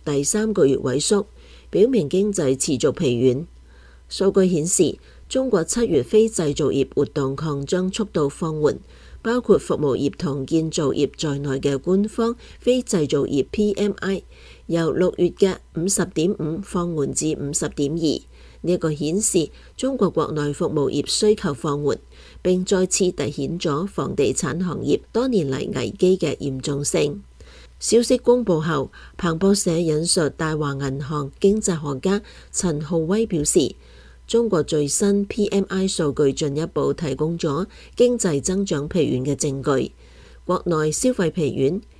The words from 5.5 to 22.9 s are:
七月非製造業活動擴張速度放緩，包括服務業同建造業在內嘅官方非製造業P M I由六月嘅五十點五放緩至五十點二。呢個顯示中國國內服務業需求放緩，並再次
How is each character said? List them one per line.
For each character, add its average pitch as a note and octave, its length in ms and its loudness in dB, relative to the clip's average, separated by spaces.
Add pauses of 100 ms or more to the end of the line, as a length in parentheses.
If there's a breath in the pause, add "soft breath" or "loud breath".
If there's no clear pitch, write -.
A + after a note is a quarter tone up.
七 A#3+ 220 0
月 F3 180 2
非 A3 260 4
製 D#3 260 -2
造 - 120 0
業 C3+ 260 0
活 D3 120 2
動 C3+ 300 -2
擴 C#3+ 300 -4
張 F#3 260 0
速 G#3+ 140 -4
度 D#3 240 -2
放 D#3+ 300 -6
緩， D3+ 180 2 (440 soft breath)
包 A#3+ 200 0
括 G#3 160 6
服 C#3+ 180 -2
務 C#3 220 0
業 C#3 200 0
同 C#3+ 280 -4
建 D#3+ 260 0
造 D3+ 200 0
業 C#3+ 260 0
在 C#3+ 220 -2
內 C#3 200 -4
嘅 C#3 180 0
官 F#3 300 0
方 A#3 280 -2 (240 loud breath)
非 B3 220 2
製 E3+ 280 0
造 C#3+ 160 2
業 C#3 260 0
P G#3 220 0
M G3+ 260 0
I G3 240 -4 (420 loud breath)
由 E3 260 0
六 F3+ 260 2
月 F3 120 2
嘅 - 280 0 (180)
五 E3 120 -2
十 G3 180 0
點 F3 260 -2
五 D#3+ 320 -4
放 F3 300 -4
緩 C#3 200 -2
至 D#3 260 -2
五 C#3+ 140 -6
十 D3+ 160 -4
點 C#3+ 220 -2
二。 D#3+ 300 0 (400 soft breath)
呢 F3 160 0
個 D#3+ 140 -2
顯 D#3 300 -2
示 E3+ 300 0 (260 soft breath)
中 C4+ 180 -2
國 G3 140 2
國 - 220 -2
內 D3 200 -2
服 E3+ 140 -2
務 D3 240 0
業 C#3+ 180 -2
需 G#3+ 280 2
求 F#3 180 -4
放 D3 300 -4
緩， C#3 160 0 (420 loud breath)
並 F#3 240 0
再 F#3 220 2
次 F#3 240 0